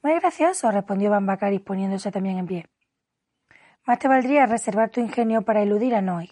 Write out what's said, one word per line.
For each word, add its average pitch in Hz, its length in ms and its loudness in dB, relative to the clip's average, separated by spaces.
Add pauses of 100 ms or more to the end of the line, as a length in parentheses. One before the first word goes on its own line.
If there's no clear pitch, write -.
"Muy 302 120 2
gracioso", 330 580 0
respondió 202 380 0
Bambacaris 196 520 0
poniéndose 196 500 -4
también 190 260 -4
en 180 100 -4
pie. 175 200 -8 (1160)
"Más 240 140 2
te 277 80 -2
valdría 262 380 4
reservar 220 440 0
tu 247 100 -4
ingenio 220 440 0
para 214 180 2
eludir 208 340 0
a 202 60 2
Noy". 180 300 -4